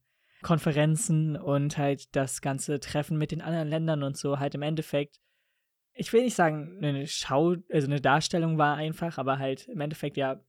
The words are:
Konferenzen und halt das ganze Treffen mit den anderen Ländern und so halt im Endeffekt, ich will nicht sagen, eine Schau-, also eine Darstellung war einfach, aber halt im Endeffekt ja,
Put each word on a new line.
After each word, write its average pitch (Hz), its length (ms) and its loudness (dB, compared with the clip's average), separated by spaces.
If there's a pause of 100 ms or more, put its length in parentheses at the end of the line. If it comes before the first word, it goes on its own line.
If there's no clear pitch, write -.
(420)
Konferenzen 156 960 2
und 143 400 0
halt 139 360 -2
das 135 280 -2
ganze 139 360 -2
Treffen 147 380 -2
mit 151 140 0
den 156 100 -6
anderen 160 260 -2
Ländern 156 360 0
und 139 160 -4
so 139 200 0
halt 139 160 -2
im 143 60 -6
Endeffekt, 147 580 -2 (760)
ich - 180 -6
will 233 100 6
nicht 247 120 0
sagen, 160 480 0
eine 143 240 0
Schau-, 160 500 2 (160)
also 151 140 2
eine 143 160 0
Darstellung 160 560 2
war 147 180 4
einfach, 156 400 -6
aber 131 220 0
halt 135 300 -4
im 214 120 -8
Endeffekt 147 380 -6
ja, 135 300 -2